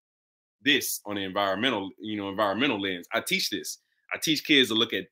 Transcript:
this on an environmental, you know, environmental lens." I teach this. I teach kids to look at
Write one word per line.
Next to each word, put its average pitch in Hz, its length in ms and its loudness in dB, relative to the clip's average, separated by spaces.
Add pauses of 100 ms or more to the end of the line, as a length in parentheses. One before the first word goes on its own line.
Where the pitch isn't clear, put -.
(600)
this 127 440 2
on 101 120 -4
an 98 60 -4
environmental, 98 760 0
you 107 180 -6
know, 98 120 -4
environmental 104 520 0
lens." 92 320 -4
I 113 80 2
teach 185 280 -2
this. - 300 -6 (340)
I 95 40 -6
teach 147 280 -2
kids 135 240 6
to 113 60 0
look 113 180 0
at 95 180 -2